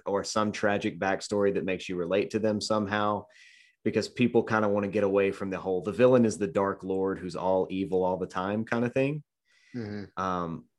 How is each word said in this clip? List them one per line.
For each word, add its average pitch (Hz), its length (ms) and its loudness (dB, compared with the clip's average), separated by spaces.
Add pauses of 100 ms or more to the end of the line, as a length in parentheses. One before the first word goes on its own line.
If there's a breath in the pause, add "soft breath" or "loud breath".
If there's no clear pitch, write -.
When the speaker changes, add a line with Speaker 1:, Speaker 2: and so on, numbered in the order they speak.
Speaker 1:
or 98 180 -2
some 104 300 0
tragic 101 480 0
backstory 98 540 0
that 85 100 -2
makes 92 240 -4
you 90 80 -6
relate 92 340 0
to 113 80 -2
them 104 220 0
somehow, 104 640 0 (600 soft breath)
because 107 240 0
people 120 340 2
kinda 107 260 0
wanna 101 200 0
get 101 160 0
away 98 260 2
from 95 200 -6
the 90 80 -4
whole, 90 240 -2
the 107 100 -4
villain 123 320 6
is 107 140 0
the 101 80 0
Dark 98 380 0
Lord 95 340 -2
who's 90 180 -8
all 95 340 2
evil 92 340 0
all 90 120 2
the 90 100 -4
time 101 380 -4
kinda 120 260 -2
thing. 139 320 -2 (520 soft breath)
Speaker 2:
Mm-hmm. 104 480 -8
Speaker 1:
Um, 87 420 -4 (140)